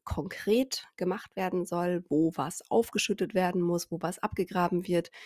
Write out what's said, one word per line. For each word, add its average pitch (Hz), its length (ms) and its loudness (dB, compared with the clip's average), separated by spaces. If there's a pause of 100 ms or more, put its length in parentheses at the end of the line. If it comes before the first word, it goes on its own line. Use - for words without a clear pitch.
konkret - 840 0 (100)
gemacht 185 400 -4
werden 180 280 0
soll, 175 440 0
wo 160 280 4
was - 340 -6
aufgeschüttet - 640 0
werden 185 260 2
muss, 175 300 0
wo 170 100 -4
was 170 200 -2
abgegraben 180 680 0
wird. 170 240 2 (160)